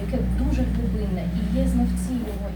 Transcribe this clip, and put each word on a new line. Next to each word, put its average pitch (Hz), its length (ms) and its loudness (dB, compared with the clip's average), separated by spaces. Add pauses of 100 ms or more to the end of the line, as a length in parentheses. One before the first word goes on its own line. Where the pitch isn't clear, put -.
яке 240 160 0 (160)
дуже - 240 2
глибинне, 185 640 0 (120)
і - 220 0
є 262 100 2
знавці 240 440 2
його, 208 440 -4